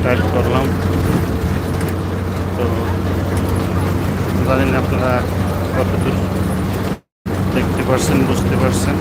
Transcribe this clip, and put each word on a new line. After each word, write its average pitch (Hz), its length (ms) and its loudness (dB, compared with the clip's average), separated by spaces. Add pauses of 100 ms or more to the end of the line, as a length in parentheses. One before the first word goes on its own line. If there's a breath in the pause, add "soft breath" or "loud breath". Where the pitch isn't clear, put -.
টাইপ 123 180 2 (120)
করলাম। 127 320 2 (1900)
তো 120 80 -2 (1800)
জানি 131 240 2
না 135 120 2
আপনারা 131 280 0 (640)
কতদূর 95 400 0 (1400)
দেখতে - 340 0
পারছেন, 131 280 2 (120)
বুঝতে - 320 2
পারছেন। 95 400 2